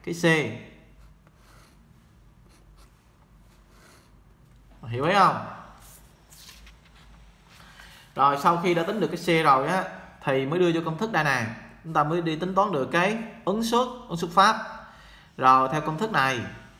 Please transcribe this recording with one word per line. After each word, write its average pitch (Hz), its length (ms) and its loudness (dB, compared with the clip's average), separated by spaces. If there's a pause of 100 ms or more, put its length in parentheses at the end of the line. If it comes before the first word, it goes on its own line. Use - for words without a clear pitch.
cái 170 100 -6
C. 170 100 -6 (4000)
Hiểu 123 160 -4
ý 185 100 2
không? 180 320 4 (2750)
Rồi 143 280 4
sau 170 200 4
khi 180 120 2
đã 165 80 0
tính 202 180 -4
được 156 80 0
cái 170 340 0
C - 20 0
rồi 139 220 4
á, 180 180 -2 (400)
thì 135 220 0
mới 160 120 -2
đưa 175 160 2
vô 165 100 0
công 160 140 -6
thức 220 140 -4
đây 160 120 0
nè. 127 220 0 (380)
Chúng 160 80 -12
ta 156 120 2
mới 165 160 -2
đi 160 160 -2
tính 185 180 -6
toán 196 180 2
được 131 200 -2
cái 190 260 0 (260)
ứng 214 200 -2
suất, 240 220 0 (220)
ứng 165 100 -6
suất 170 120 -6
pháp. 208 260 4 (800)
Rồi 131 360 6
theo 156 80 -2
công 156 180 -6
thức 220 140 -4
này 131 280 0 (400)